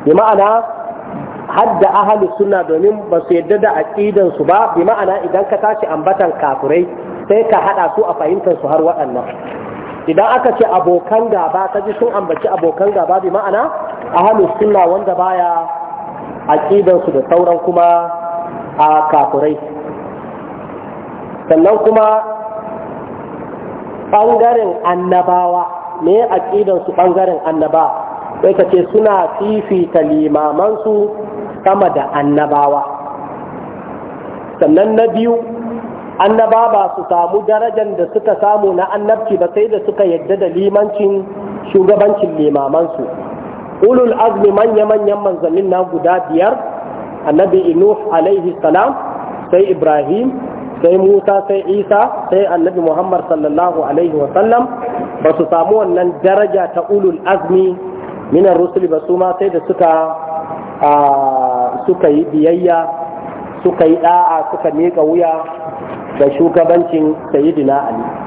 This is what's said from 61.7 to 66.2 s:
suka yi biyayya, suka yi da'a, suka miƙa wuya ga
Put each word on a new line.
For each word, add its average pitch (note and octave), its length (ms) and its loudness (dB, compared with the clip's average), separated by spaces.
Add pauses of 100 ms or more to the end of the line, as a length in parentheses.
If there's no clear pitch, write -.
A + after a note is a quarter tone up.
suka F3 220 2
yi D3+ 180 4
biyayya, E3 520 2 (840)
suka E3+ 240 4
yi E3 100 6
da'a, F3 540 2
suka - 200 -4
miƙa E3+ 320 0
wuya E3 300 2 (840)
ga C#3+ 160 6